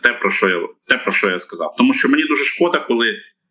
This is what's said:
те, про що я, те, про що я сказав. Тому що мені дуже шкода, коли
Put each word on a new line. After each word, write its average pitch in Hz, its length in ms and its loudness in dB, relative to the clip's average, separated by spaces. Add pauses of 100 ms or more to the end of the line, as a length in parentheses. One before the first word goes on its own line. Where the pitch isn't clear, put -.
те, 120 100 4
про 98 180 -2
що 95 180 2
я, 87 120 0 (260)
те, - 120 0
про - 140 -4
що 98 180 0
я 90 80 -2
сказав. - 400 -8
Тому 127 140 4
що 131 160 2
мені 147 140 4
дуже 151 220 -2
шкода, 175 340 0
коли 117 380 0 (340)